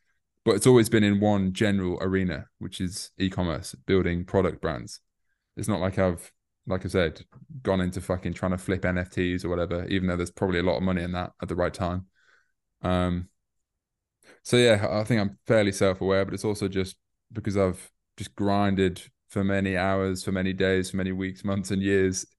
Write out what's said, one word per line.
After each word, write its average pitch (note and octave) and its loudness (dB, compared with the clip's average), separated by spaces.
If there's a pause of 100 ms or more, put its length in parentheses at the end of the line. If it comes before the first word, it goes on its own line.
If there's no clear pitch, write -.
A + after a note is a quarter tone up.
(440)
But G#2+ 4
it's G2+ 0
always A#2+ 8
been A2 4
in G2+ 4
one G2+ 2
general F#2+ 0
arena, F#2 -2 (120)
which G2 -12
is F#2 -8
e-commerce, F#2 -4 (120)
building F2+ 2
product F2+ 0
brands. B1+ -6 (560)
It's G2+ -6
not F#2+ -2
like F#2+ -2
I've, F#2 0 (360)
like F#2 -4
I F#2+ -8
said, F2 0 (400)
gone F#2+ 0
into F2+ -2
fucking F2+ -4
trying F#2 -4
to F2+ -2
flip F#2 -4
N F2+ 0
F F2+ -6
Ts F2+ -2
or F2 -4
whatever, F2 -2
even F#2 -2
though F2 0
there's F2 -4
probably F2+ -2
a E2+ 0
lot F2+ 2
of F2+ -2
money F#2 0
in F2 -6
that F2+ -6 (100)
at E2+ -6
the E2+ -4
right F2 -2
time. F2+ -4 (760)
Um, F2+ 0 (1120)
so - 2
yeah, A2+ 6
I G#2+ 0
think A2+ 2
I'm G2 -2
fairly G#2 4
self-aware, F#2+ 0
but E2+ -6
it's G2 -6
also G#2 -2
just F#2 -4 (360)
because G#2+ -4
I've F#2 0 (260)
just - -12
grinded G2 2 (260)
for G2 -2
many G2 0
hours, F#2+ 0
for G2 -4
many F#2 0
days, F#2 0
for G2 -6
many F#2+ -2
weeks, F#2+ -6
months, G2 -2
and G2 0
years F#2+ 2 (120)